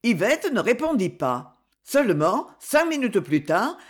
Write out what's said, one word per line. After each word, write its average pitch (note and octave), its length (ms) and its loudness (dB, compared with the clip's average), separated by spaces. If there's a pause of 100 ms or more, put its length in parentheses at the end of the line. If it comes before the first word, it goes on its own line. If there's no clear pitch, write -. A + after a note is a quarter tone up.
Yvette A#3 500 0
ne G#3 80 0
répondit B3 500 0
pas. B2+ 460 -6 (280)
Seulement, G#3 640 0 (100)
cinq D#4 280 0
minutes C4 340 0
plus D3 240 -2
tard, G#3 320 0 (140)